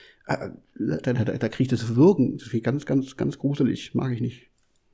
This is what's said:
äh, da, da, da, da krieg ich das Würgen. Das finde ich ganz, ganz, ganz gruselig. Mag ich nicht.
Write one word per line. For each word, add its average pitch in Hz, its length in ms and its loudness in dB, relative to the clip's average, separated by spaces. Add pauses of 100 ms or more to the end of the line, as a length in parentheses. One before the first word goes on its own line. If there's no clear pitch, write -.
(280)
äh, - 220 -4 (280)
da, - 340 -2
da, 117 120 0
da, 87 140 0
da 113 100 0
krieg - 160 -2
ich 131 120 0
das 113 200 -2
Würgen. 143 420 6
Das - 60 -18
finde - 140 -6
ich 113 40 -4
ganz, 143 240 -2
ganz, 135 300 -2
ganz - 200 -2
gruselig. - 600 -2
Mag 127 160 0
ich 117 80 -4
nicht. - 280 -6 (460)